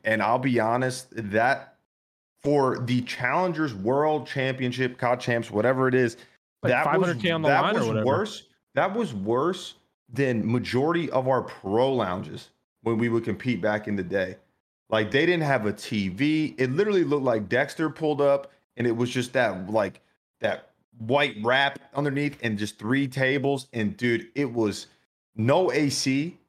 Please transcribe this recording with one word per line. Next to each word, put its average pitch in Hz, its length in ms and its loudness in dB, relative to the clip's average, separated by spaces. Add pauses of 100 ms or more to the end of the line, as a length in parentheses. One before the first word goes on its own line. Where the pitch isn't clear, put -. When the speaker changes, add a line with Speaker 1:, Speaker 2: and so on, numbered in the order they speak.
Speaker 1:
and 110 180 0
I'll 117 160 2
be 127 200 0
honest, 123 500 0 (220)
that 117 440 0 (680)
for 143 360 2
the 123 240 0
Challengers 151 720 -2
World 139 520 0
Championship, 127 680 -2
cod 123 240 0
Champs, 117 300 -2
whatever 127 380 2
it 127 60 0
is, 123 220 2 (460)
Speaker 2:
Like 175 80 2
Speaker 1:
that 123 80 4
was, 151 60 2
Speaker 2:
five 151 160 2
hundred 175 220 0
K 180 100 0
on - 100 -2
the 151 60 2
Speaker 1:
that 151 120 6
Speaker 2:
line 190 160 2
or 160 40 0
Speaker 1:
was 117 80 0
Speaker 2:
whatever. 110 180 0
Speaker 1:
worse. 185 380 -2 (300)
That 185 200 0
was 214 180 -4
worse 120 640 -2 (360)
than 117 400 0
majority 139 600 0
of 127 180 0
our 123 140 2
pro 113 500 0
lounges 92 560 -4 (340)
when 113 140 0
we 117 140 0
would 117 140 0
compete 110 360 -2
back 104 280 -2
in 104 80 -2
the 95 60 -2
day. 92 340 -2 (520)
Like, 110 220 0
they 147 160 4
didn't 170 180 2
have 127 220 2
a 101 80 0
T 101 340 -4
V. 151 480 -2
It 127 140 0
literally 190 340 2
looked 139 200 0
like 113 260 0
Dexter 147 400 0
pulled 151 320 -2
up, 139 300 2 (260)
and 120 80 0
it 117 100 2
was 123 140 0
just 123 240 -4
that, 98 360 0
like, 104 300 0 (400)
that 104 260 -4 (300)
white 120 440 0
wrap 135 360 2 (160)
underneath 143 480 -2
and 110 160 -2
just 104 200 -6
three 131 300 0
tables. 135 640 -2
And, 107 240 -2
dude, 117 380 0
it 135 180 -2
was 107 360 -2 (480)
no 139 360 2
A 147 160 2
C, 139 500 -2 (100)